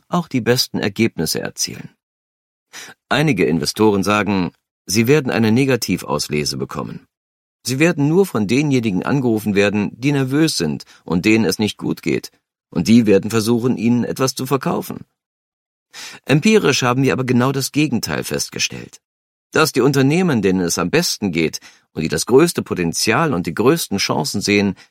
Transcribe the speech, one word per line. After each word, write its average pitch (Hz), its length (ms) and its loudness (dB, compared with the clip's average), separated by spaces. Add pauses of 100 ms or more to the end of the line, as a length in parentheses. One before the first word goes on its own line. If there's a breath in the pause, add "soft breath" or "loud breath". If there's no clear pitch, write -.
auch 175 180 -2
die 127 140 -2
besten - 360 -2
Ergebnisse - 640 -2
erzielen. - 500 -8 (1200 loud breath)
Einige 120 360 2
Investoren 98 580 2
sagen, 98 480 0 (340)
sie 113 220 0
werden 143 240 2
eine 107 200 2
Negativauslese 87 1040 -2
bekommen. 65 500 -10 (580)
Sie 131 140 -4
werden 156 300 2
nur 185 160 4
von 107 200 -2
denjenigen 120 580 0
angerufen 110 520 0
werden, 101 380 2
die 135 180 -2
nervös 143 460 0
sind 73 260 -4 (220 soft breath)
und 85 180 0
denen 110 220 4
es 87 140 -2
nicht 104 180 -2
gut - 240 -6
geht, 67 280 -4 (400)
und 85 200 -2
die 117 160 6
werden 101 260 4
versuchen, 113 460 0
ihnen 117 260 2
etwas - 320 -4
zu 131 100 -8
verkaufen. - 600 -4 (1200 loud breath)
Empirisch 160 580 2
haben 127 200 2
wir 131 100 2
aber 131 100 -2
genau 127 300 2
das 135 180 -6
Gegenteil 117 540 -2
festgestellt. - 760 -8 (520)
Dass 151 200 2
die 135 80 0
Unternehmen, 139 600 2
denen 92 180 2
es 85 180 -2
am 90 120 -2
besten 107 420 -2
geht 78 300 -2 (320 loud breath)
und - 80 -6
die 78 80 -2
das 78 160 -4
größte 139 380 4
Potenzial 107 680 -2
und 85 140 -4
die 82 60 -6
größten 117 440 0
Chancen 127 440 -2
sehen, 101 340 0 (160 loud breath)